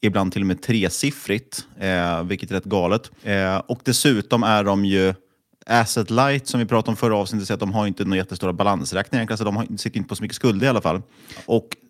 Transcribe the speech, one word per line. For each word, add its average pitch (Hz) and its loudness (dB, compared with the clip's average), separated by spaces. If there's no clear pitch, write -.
ibland 98 0
till 98 -2
och 98 2
med 92 -2
tresiffrigt, 113 -2
eh, 87 0
vilket 90 -6
är 95 -4
rätt 92 -2
galet. 98 0
Eh, 95 0
och 117 -6
dessutom 120 2
är 107 4
de 101 2
ju 95 4
asset 113 2
light, 135 2
som 123 0
vi 117 0
pratade 117 2
om 107 -2
förra 110 2
avsnittet, 101 -2
så 110 -2
att 95 -4
de 98 -2
har 107 0
inte 98 -4
några 95 0
jättestora 92 -2
balansräkningar 98 0
egentligen, 110 -4
så 110 -4
de 101 0
har, 110 -4
sitter - -6
inte 98 -4
på 98 -8
så - -10
mycket 107 -8
skulder 117 2
i - 4
alla 117 2
fall. 90 -2
Och 113 2